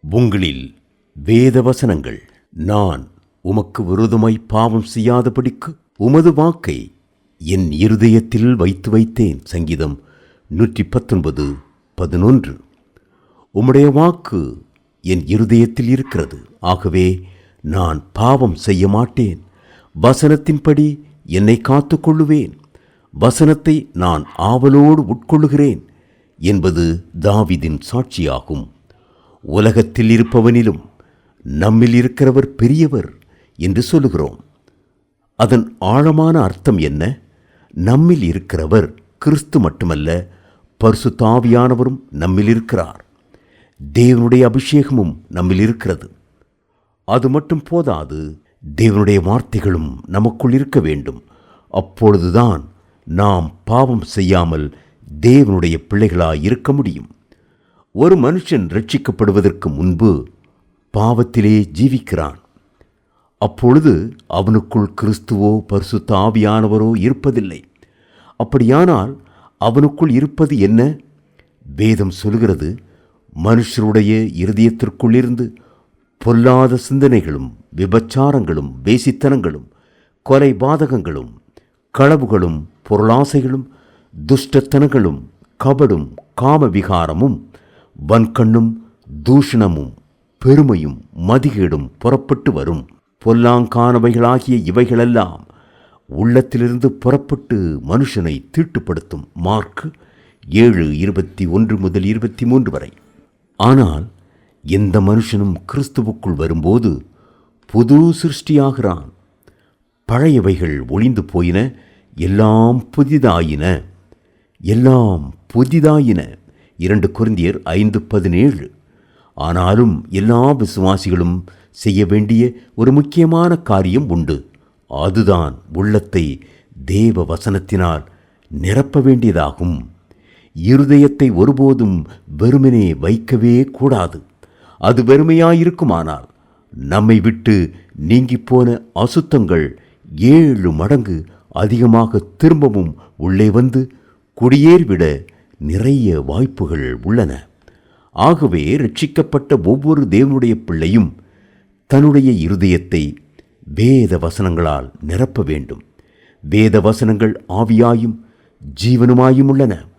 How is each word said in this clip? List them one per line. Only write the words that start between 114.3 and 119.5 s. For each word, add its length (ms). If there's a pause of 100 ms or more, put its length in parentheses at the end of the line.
எல்லாம் 720 (180)
புதிதாயின. 840 (400)
இரண்டு 340
கொரிந்தியர் 520
ஐந்து 380
பதினேழு. 680 (640)
ஆனாலும் 760